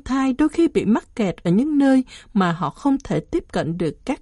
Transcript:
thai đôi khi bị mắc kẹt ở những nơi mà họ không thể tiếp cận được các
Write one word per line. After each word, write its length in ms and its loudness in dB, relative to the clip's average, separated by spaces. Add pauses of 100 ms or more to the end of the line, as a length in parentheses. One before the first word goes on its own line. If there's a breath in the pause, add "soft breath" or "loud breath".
thai 280 -2
đôi 160 2
khi 200 0
bị 160 -2
mắc 320 -2
kẹt 260 -2
ở 80 -2
những 280 2
nơi 260 4 (300 loud breath)
mà 180 2
họ 180 -4
không 340 -2
thể 160 -2
tiếp 320 -6
cận 260 -4
được 280 -6
các 160 -6